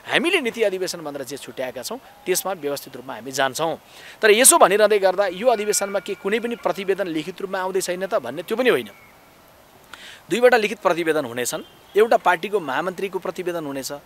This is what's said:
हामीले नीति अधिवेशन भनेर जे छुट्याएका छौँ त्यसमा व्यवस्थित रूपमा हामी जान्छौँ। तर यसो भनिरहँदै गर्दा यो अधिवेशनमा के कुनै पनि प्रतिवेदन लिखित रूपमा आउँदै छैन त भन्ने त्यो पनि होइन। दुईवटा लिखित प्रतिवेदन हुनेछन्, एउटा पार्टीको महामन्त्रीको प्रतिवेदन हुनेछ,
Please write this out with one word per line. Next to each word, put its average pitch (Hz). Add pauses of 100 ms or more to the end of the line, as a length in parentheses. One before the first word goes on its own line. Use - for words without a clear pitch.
हामीले 294
नीति 233
अधिवेशन 185
भनेर 143
जे 135
छुट्याएका 127
छौँ 226
त्यसमा -
व्यवस्थित 143
रूपमा 127
हामी 117
जान्छौँ। 135 (460)
तर 220
यसो 254
भनिरहँदै 208
गर्दा 190
यो 185
अधिवेशनमा 202
के 190
कुनै 202
पनि 233
प्रतिवेदन 190
लिखित 160
रूपमा 190
आउँदै 185
छैन 180
त 226
भन्ने 143
त्यो 220
पनि 247
होइन। 127 (1400)
दुईवटा 240
लिखित 214
प्रतिवेदन 160
हुनेछन्, 123 (340)
एउटा 226
पार्टीको 190
महामन्त्रीको 175
प्रतिवेदन 170
हुनेछ, 139 (140)